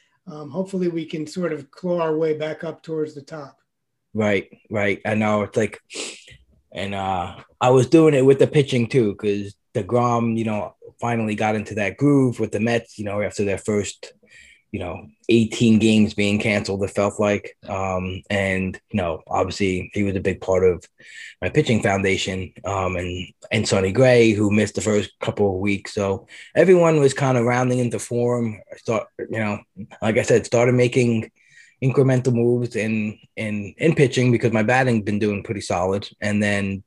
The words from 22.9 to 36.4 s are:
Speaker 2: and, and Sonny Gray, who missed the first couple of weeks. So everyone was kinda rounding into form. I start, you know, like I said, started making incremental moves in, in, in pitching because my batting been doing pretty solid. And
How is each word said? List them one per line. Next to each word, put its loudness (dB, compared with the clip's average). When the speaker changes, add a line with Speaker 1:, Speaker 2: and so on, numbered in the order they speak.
Speaker 2:
and, -8
and 0
Sonny 2
Gray, 6
who 2
missed 2
the -6
first -2
couple 0
of -4
weeks. -4
So -2
everyone 6
was 4
kinda 2
rounding 0
into -2
form. -4
I -20
start, -4
you -8
know, -4
like 0
I 2
said, 2
started 2
making 2
incremental 2
moves 0
in, -4
in, -8
in 2
pitching 4
because 2
my 2
batting 2
been -2
doing -2
pretty -8
solid. -2
And 0